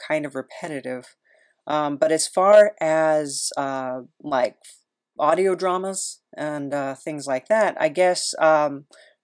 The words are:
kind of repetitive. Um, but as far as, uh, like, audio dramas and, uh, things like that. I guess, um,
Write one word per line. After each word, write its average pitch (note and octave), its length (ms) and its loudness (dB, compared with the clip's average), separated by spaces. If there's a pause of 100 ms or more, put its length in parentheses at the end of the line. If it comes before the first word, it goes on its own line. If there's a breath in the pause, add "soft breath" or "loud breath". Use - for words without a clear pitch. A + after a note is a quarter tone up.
kind D#3 160 -2
of C3 100 -8
repetitive. C3 680 -10 (640)
Um, D3 320 -2
but D#3 120 2
as D#3+ 160 0
far G#3 540 8
as, D#3 760 0
uh, C3 440 -4 (200)
like, C3 360 -4 (640)
audio F3+ 340 2
dramas F#3 680 -6 (140)
and, D3 380 -8
uh, C#3 200 -4
things D3 320 -10
like C3 220 -4
that. G#3+ 320 2
I D#3+ 100 2
guess, F3+ 500 0
um, D3+ 460 2 (380 soft breath)